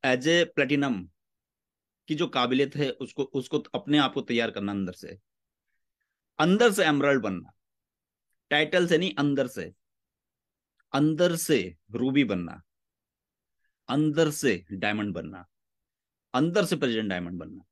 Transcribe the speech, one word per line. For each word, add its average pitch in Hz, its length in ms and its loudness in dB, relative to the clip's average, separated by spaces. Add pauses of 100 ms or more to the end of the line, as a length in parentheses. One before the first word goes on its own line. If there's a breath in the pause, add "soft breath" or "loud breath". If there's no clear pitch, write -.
as 127 220 2
a 165 200 4 (120)
platinum 135 500 0 (1000)
की 156 60 -2
जो 156 120 -2
काबिलियत 131 500 0
है, 143 140 0
उसको, 131 320 -8
उसको 135 360 -4
अपने 147 400 -2
आप 143 160 2
को 135 60 -2
तैयार 117 300 -2
करना 101 220 -6
अंदर 95 200 -4
से, - 260 -16 (1200)
अंदर 202 340 4
से 196 120 2
एमराल्ड 139 380 2
बनना, 95 300 -6 (1000)
टाइटल 156 360 2
से 170 120 4
नहीं, 180 160 0
अंदर 143 320 0
से, 92 260 -10 (1200)
अंदर 156 440 2
से 95 400 0 (140)
रूबी 131 340 0
बनना, 90 380 -6 (1300)
अंदर 151 420 2
से 113 420 0
डायमंड 104 420 -4
बनना, 87 320 -12 (880)
अंदर 170 300 2
से 170 120 -2
प्रेसिडेंट 113 340 -2
डायमंड 90 280 -6
बनना। 80 340 -14